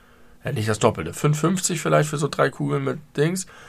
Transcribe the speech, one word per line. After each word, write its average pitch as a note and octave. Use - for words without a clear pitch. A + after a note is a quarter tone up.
Ja, A#2+
nicht A2
das G#2+
Doppelte. F2+
Fünf D3+
fünfzig F3+
vielleicht D3+
für C#3+
so D3
drei C#3
Kugeln C#3+
mit C3+
Dings. E3+